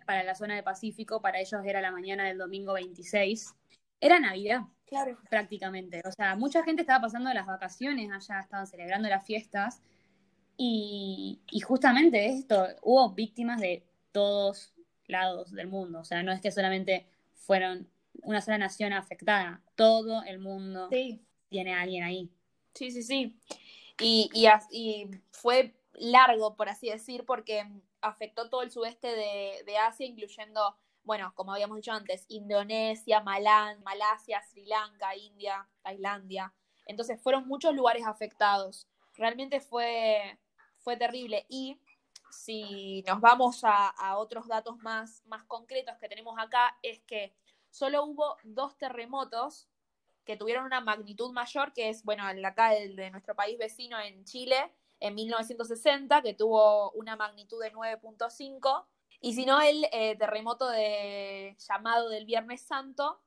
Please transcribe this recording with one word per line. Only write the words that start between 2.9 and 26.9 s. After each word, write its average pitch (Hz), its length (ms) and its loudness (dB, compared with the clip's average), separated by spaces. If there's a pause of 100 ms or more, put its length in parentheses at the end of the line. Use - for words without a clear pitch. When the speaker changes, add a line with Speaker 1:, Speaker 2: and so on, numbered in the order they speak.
Speaker 1:
era 339 180 8
Navidad, 208 440 -2 (220)
Speaker 2:
Claro. 269 320 -6 (120)
Speaker 1:
prácticamente. 190 760 -4
O 190 60 -6
sea, 190 240 -2
mucha 285 280 2
gente 320 180 0
estaba 262 220 4
pasando 240 300 -4
las 190 120 -4
vacaciones 202 640 -6
allá, 196 300 -8
estaban 196 260 -10
celebrando 185 400 -4
las 196 180 0
fiestas, 214 560 -6 (760)
y, 202 920 -4
y 214 120 -4
justamente 254 640 6
esto, 226 400 2 (140)
hubo 240 300 6
víctimas 226 500 -4
de 180 260 -4 (240)
todos 202 640 0 (340)
lados 185 440 -2
del 185 160 -10
mundo. 180 320 -8
O 165 40 -14
sea, 175 180 -4
no 185 100 -2
es 190 100 -4
que 196 100 -2
solamente 190 560 0 (260)
fueron 185 560 0 (320)
una 214 180 -2
sola 214 200 0
nación 202 340 -2
afectada, 185 680 -2 (120)
todo 220 480 4
el 190 140 -12
mundo 190 540 -8
Speaker 2:
Sí. 254 340 -4 (240)
Speaker 1:
tiene 185 240 -6
a 180 80 0
alguien 180 220 -4
ahí. 180 280 -6 (440)
Speaker 2:
Sí, 254 160 -8
sí, 240 100 -8
sí. 240 380 -4 (600)
Y, 220 320 6
y 220 140 6
as-, 214 260 10
y 214 380 -6 (220)
fue 254 440 4 (180)
largo, 233 640 6
por 202 140 -2
así 220 180 -10
decir, 226 380 -8